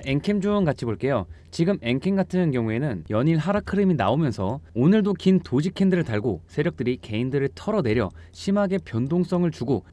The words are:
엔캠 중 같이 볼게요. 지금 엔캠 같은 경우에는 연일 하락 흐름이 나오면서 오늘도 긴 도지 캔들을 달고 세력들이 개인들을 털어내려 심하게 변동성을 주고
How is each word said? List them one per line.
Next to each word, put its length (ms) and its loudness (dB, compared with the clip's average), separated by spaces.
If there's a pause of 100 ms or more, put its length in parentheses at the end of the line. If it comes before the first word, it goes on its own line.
엔캠 380 0
중 220 0
같이 200 -2
볼게요. 420 -2 (240)
지금 300 2
엔캠 340 0
같은 360 0
경우에는 580 -2
연일 300 2
하락 340 -2
흐름이 220 2
나오면서 680 0 (140)
오늘도 400 4
긴 260 4
도지 300 0
캔들을 340 2
달고 420 -2
세력들이 520 -2
개인들을 560 -2
털어내려 560 0 (220)
심하게 440 0
변동성을 720 -2
주고 420 -4